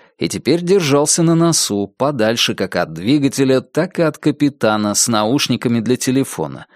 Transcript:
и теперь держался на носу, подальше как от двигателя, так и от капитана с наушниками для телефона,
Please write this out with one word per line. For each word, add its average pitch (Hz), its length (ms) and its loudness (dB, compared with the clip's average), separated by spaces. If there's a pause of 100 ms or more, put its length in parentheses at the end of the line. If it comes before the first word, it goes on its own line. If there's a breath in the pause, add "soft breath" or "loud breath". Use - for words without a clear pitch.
(180 soft breath)
и 165 100 -4
теперь 165 340 0
держался 165 640 2
на 165 120 4
носу, 151 520 0
подальше 117 640 0
как 92 220 -6
от 82 180 -2
двигателя, 131 680 0
так - 380 -4
и 170 40 2
от 151 140 -2
капитана 107 760 0
с - 140 0
наушниками 117 720 0
для 113 160 0
телефона, 120 800 -4